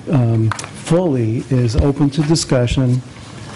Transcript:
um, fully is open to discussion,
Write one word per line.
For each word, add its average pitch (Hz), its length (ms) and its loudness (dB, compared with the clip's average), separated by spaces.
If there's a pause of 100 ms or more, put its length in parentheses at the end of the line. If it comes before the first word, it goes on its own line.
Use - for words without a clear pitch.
(120)
um, 113 380 2
fully 131 880 -2 (120)
is 123 240 2
open 143 360 2
to 160 120 -2
discussion, 127 800 0 (540)